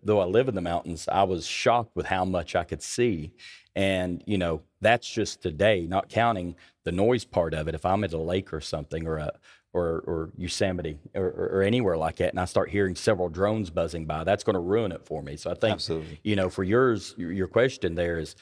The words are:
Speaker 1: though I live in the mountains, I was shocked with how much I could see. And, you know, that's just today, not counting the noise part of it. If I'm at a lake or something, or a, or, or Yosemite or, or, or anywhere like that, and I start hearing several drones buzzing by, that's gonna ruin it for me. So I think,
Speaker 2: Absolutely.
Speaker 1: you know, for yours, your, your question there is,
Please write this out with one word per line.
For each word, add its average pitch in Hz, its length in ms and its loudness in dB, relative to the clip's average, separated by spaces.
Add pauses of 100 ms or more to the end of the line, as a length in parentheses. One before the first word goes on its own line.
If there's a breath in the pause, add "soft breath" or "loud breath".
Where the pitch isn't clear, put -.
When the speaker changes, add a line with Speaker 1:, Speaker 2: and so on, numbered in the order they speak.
Speaker 1:
though 104 180 2
I 92 60 4
live 113 220 4
in 113 80 -2
the 92 60 -4
mountains, 85 460 -4
I 98 160 2
was 92 220 0
shocked 120 500 0
with 87 120 -4
how 92 180 0
much 90 300 -2
I 87 80 2
could - 180 -10
see. 98 500 -2 (440 loud breath)
And, 92 500 0
you 101 120 0
know, 85 240 0 (180)
that's 117 280 4
just - 340 -4
today, 90 460 2
not 95 220 -2
counting 104 460 0 (280 soft breath)
the 85 80 -4
noise 107 340 4
part 82 280 0
of 78 140 -2
it. 80 80 -2
If 78 100 -4
I'm 98 180 2
at 85 100 -4
a 80 40 -2
lake 85 360 -2
or 76 80 -4
something, 78 440 -6
or 80 120 -2
a, 76 160 -4 (400 soft breath)
or, 85 320 0
or 80 300 -4
Yosemite 87 640 -2 (140)
or, 95 120 0
or, 90 280 -2
or 95 80 4
anywhere 101 360 2
like 80 200 -2
that, 90 140 2
and - 80 -4
I 90 60 0
start 92 240 0
hearing 95 260 0
several 90 340 0
drones 98 400 0
buzzing 82 360 -2
by, 78 180 -4
that's 92 200 2
gonna 98 160 2
ruin 95 320 2
it - 140 -12
for 76 160 -6
me. 71 160 -10
So 85 140 -6
I - 20 -2
think, 107 200 2
Speaker 2:
Absolutely. 78 500 -6
Speaker 1:
you 104 120 0
know, 92 140 2
for 98 140 -2
yours, 113 540 2
your, 87 140 -6
your 95 160 -2
question 113 480 2
there 85 240 0
is, 76 220 -8